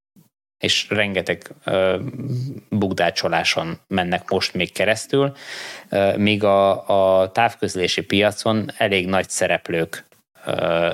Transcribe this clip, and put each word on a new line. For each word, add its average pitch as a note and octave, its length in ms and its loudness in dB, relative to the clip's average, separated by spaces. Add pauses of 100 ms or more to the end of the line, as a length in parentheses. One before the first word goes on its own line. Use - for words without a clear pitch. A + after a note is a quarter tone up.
(640)
És - 260 0
rengeteg, G2+ 520 -2 (220)
ö, F#2+ 360 0 (720)
bukdácsoláson E2+ 1160 -2
mennek F2+ 420 -2
most F#2+ 240 -2
még F2 180 -2
keresztül, C3+ 640 0 (540)
ö, G2 280 2
míg G#2 260 2
a, G2 800 4
a F#2+ 100 0
távközlési F#2+ 720 0
piacon G2+ 760 0
elég G2 300 0
nagy F#2 220 0
szereplők, E2+ 760 -2 (400)
ö, E2+ 480 0